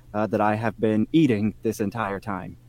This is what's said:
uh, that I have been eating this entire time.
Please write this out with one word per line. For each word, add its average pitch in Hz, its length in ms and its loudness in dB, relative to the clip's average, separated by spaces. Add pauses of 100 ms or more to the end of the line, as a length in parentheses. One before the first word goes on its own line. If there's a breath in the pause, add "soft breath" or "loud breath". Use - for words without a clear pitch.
(140 soft breath)
uh, 107 140 0
that 104 120 2
I 104 140 4
have 110 240 -4
been 107 340 2
eating 113 500 2
this 113 180 -2
entire 98 400 -4
time. 95 360 -8 (120)